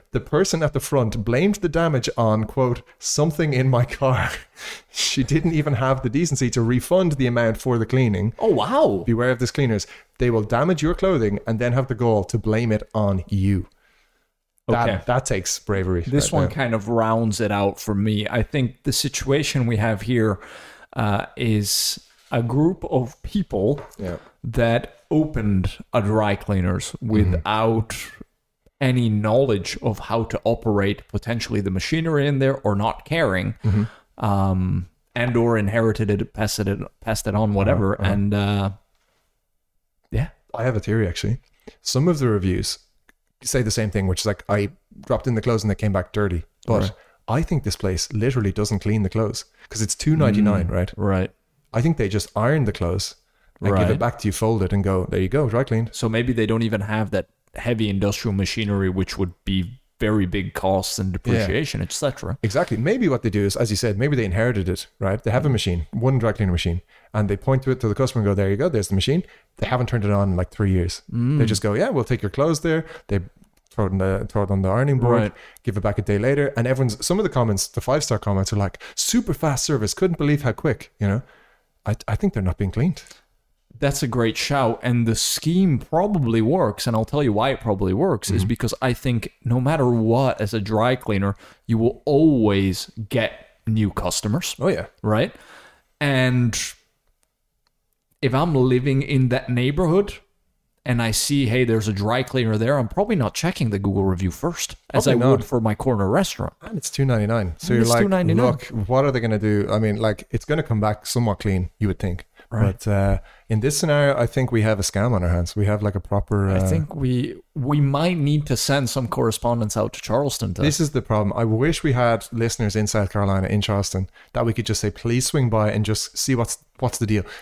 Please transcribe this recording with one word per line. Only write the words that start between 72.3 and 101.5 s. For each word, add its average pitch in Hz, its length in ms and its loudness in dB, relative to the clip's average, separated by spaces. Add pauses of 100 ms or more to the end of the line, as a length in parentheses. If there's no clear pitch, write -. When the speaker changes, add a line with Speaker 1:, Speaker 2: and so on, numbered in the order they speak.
Speaker 1:
there." 160 240 0 (240)
They 98 120 0 (500)
throw 104 160 -2
it 92 60 -2
on 98 60 0
the, 95 300 0
throw 104 140 -2
it 98 80 -2
on 98 100 2
the 95 80 0
ironing 131 300 2
board, 117 240 4
Speaker 2:
Right. 104 100 -2 (300)
Speaker 1:
give 107 160 -4
it - 40 -4
back 104 160 0
a 107 40 -4
day 104 160 0
later. 139 400 0
And 117 80 0
everyone's, 127 380 0
some 180 140 0
of 220 40 0
the 185 80 0
comments, 113 360 0
the - 140 -6
five-star 127 380 0
comments 95 340 -2
are 107 40 -2
like, 101 220 -2 (180)
"Super - 360 0
fast 143 320 -2
service, 107 300 -2
couldn't 180 240 0
believe 147 240 2
how 127 100 0
quick," - 480 -4
you 104 80 2
know? 104 140 0 (640)
I, 107 100 -2 (100)
I 104 100 -2
think - 180 0
they're 104 80 -2
not 92 160 0
being 98 120 -2
cleaned. 147 320 0 (760)
Speaker 2:
That's 143 240 0
a 143 60 -2
great 117 300 0
shout. 131 440 0
And 120 240 2
the 113 80 2
scheme 165 640 0
probably 156 600 0
works. 123 460 0
And 117 100 0
I'll 110 80 2
tell 147 180 -2
you 120 120 2
why 117 160 0
it 131 100 -4
probably 98 320 0
works, 131 380 0
is 92 120 2
Speaker 1:
Mm-hmm. 98 60 0
Speaker 2:
because 113 320 -2
I 127 140 0
think 120 380 -4 (120)
no 120 160 2
matter 139 260 2
what, 120 540 2
as 107 140 -2
a 110 60 0
dry 110 360 0
cleaner, 98 400 -2 (300)
you 117 100 2
will 113 300 0
always 110 840 4 (200)
get - 360 -4 (200)
new 110 240 2
customers. - 680 -4
Speaker 1:
Oh, 143 100 0
yeah. 85 180 -2 (160)
Speaker 2:
Right? 110 280 0 (720)
And 127 580 2 (1600)
if 131 120 0
I'm 156 200 2
living 131 480 2
in 131 260 2
that 123 220 -2
neighborhood 156 640 0 (720)
and 120 160 0
I 113 80 0
see, 139 360 0
hey, 123 180 2